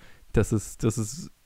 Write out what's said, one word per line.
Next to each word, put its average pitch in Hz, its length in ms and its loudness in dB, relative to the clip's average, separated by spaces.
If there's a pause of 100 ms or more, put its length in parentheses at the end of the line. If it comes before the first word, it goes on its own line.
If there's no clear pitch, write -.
(320)
dass 104 200 2
es, - 260 0
dass 113 200 4
es 113 320 -4 (160)